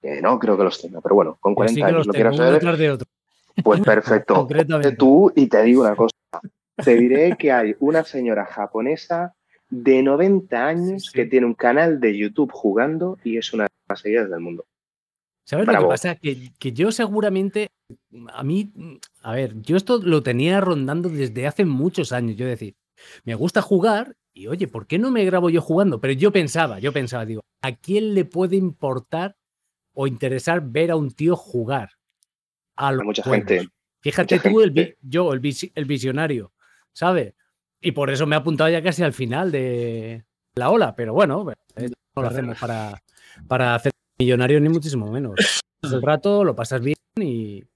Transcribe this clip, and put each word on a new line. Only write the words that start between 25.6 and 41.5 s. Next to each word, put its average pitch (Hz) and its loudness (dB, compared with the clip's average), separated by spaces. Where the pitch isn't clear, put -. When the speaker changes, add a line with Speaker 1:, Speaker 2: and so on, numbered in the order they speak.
Speaker 2:
jugando?". 165 0
Pero 139 -2
yo 175 2
pensaba, 160 0
yo 135 -4
pensaba, 123 -4
digo, 110 -8
"¿a 131 -4
quién 208 -2
le 185 2
puede 185 -2
importar 160 -4
o 135 -4
interesar 131 -2
ver 151 -2
a 165 0
un 143 -2
tío 165 0
jugar?". 123 -6
A 135 -2
los 131 -2
Speaker 1:
A 104 -6
mucha 107 -4
Speaker 2:
buenos. 104 0
Speaker 1:
gente. 92 0
Speaker 2:
Fíjate 180 0
Speaker 1:
Mucha 202 2
Speaker 2:
tú, 220 4
el 190 4
vi-, 147 2
Speaker 1:
gente. - -6
Speaker 2:
yo, 151 -2
el 131 -4
visi-, 143 -6
el 151 -6
visionario, 135 -4
¿sabes? 165 -2
Y 160 -2
por 143 -2
eso 139 -2
me 151 0
he 156 2
apuntado 160 0
ya 165 -2
casi 175 -2
al 147 0
final 135 -4
de 117 -6
la 123 -2
ola, 180 2
pero 113 -6
bueno, 170 0